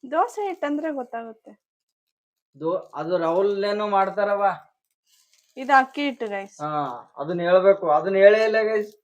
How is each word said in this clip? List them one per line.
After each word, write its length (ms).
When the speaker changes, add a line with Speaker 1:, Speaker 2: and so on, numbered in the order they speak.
Speaker 1:
ದೋಸೆ 440
ಹಿಟ್ 160
ಅಂದ್ರೆ 260
ಗೊತ್ತಾಗುತ್ತೆ. 600
Speaker 2:
ದೋ-, 380
ಅದು 240
ರೌಲ್ 460
ಏನೋ 240
ಮಾಡ್ತಾರವ. 560
Speaker 1:
ಇದು 160
ಅಕ್ಕಿ 300
ಹಿಟ್ಟು, 240
ಗೈಸ್. 340
Speaker 2:
ಹಾ, 100
ಅದನ್ನ 240
ಹೇಳ್ಬೇಕು. 500
ಅದನ್ನ 260
ಹೇಳೇ 280
ಇಲ್ಲ, 180
ಗೈಸ್. 300